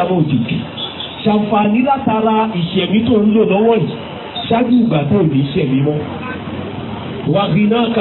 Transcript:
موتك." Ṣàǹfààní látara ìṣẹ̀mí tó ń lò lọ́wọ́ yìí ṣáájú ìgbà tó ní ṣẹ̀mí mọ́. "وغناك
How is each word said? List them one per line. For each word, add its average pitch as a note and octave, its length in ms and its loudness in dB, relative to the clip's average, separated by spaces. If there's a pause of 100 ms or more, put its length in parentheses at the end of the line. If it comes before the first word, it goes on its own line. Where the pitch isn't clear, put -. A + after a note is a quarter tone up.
موتك." F3 440 0 (680)
Ṣàǹfààní G#3 640 2
látara A3+ 540 0 (160)
ìṣẹ̀mí F3 480 0
tó A#3+ 140 2
ń G#3 160 4
lò G#3+ 140 4
lọ́wọ́ G#3 300 2
yìí D#3+ 140 0 (540)
ṣáájú A#3 300 0
ìgbà A3+ 260 4
tó C#3+ 220 2
ní C3+ 260 2
ṣẹ̀mí C3+ 340 0
mọ́. D3+ 180 0 (1300)
"وغناك G#3 760 2